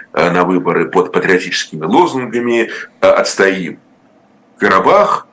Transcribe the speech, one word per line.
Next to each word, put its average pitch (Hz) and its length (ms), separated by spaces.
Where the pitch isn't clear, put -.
э, 85 180
на 87 120
выборы 85 460
под 90 220
патриотическими 87 760
лозунгами, 120 840
э, 95 60
«Отстоим 95 720
Карабах», 104 720